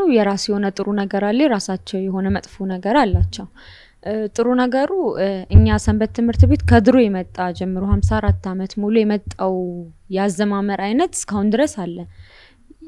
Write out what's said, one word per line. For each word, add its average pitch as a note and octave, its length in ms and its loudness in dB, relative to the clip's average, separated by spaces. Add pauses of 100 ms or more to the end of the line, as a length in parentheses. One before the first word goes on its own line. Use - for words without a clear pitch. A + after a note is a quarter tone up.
(100)
የራሱ G3+ 360 2
የሆነ G3+ 240 -2
ጥሩ G3 240 -6
ነገር G3 300 -2
አለ፣ G#3+ 160 0
የራሳቸው G3+ 600 -2
የሆነ F#3+ 320 -4
መጥፎ - 240 -8 (100)
ነገር F#3+ 300 -2
አላቸው። G#3+ 500 0 (560)
እ፣ G3+ 120 -6 (160)
ጥሩ A#3 160 0 (100)
ነገሩ፣ B3+ 340 0 (260)
እ፣ F#3 100 0 (240)
እኛ A3 280 6
ሰንበት G#3+ 340 0
ትምህርት A#3 340 2
ቤት C4+ 200 2
ከድሮ A#3 320 6
የመጣ G3 400 0 (140)
ጀምሮ F#3 340 -6
ሀምሳ G3+ 300 2
አራት G#3+ 300 0
አመት F#3+ 300 -6
ሙሉ G#3 200 -2
የመጣው G#3 600 0 (540)
ያዘማመር G3+ 720 -2
አይነት B3 320 0
እስካሁን G#3 360 -2
ድረስ C#4 280 0
አለ። F3 180 -8 (920)